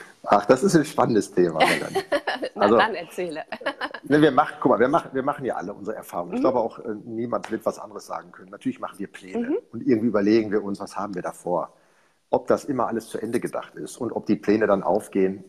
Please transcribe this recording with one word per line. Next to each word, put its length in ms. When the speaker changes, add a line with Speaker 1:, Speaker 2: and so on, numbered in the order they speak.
Speaker 1:
Ach, 220
das 180
ist 120
ein 100
spannendes 460
Thema, 340
Melanie. 380
Speaker 2:
<laughs> 260
Na 80
Speaker 1:
Also, 140
Speaker 2:
dann 180
erzähle. 480
<laughs> 280
Speaker 1:
ne, 180
wir 100
mach-, 280
guck 120
mal, 80
wir 80
machen, 260
wir 100
machen 220
ja 100
alle 180
unsere 220
Erfahrungen. 380
Ich 60
Speaker 2:
Mhm. 40
Speaker 1:
glaube 160
auch, 200
äh, 160
niemand 460
wird 140
was 140
anderes 280
sagen 240
können. 180
Natürlich 300
machen 200
wir 80
Pläne 420
Speaker 2:
Mhm. 80
Speaker 1:
und 160
irgendwie 200
überlegen 440
wir 120
uns, 160
was 180
haben 180
wir 60
da 100
vor. 420
Ob 160
das 180
immer 220
alles 200
zu 120
Ende 200
gedacht 360
ist 220
und 140
ob 140
die 100
Pläne 320
dann 160
aufgehen, 640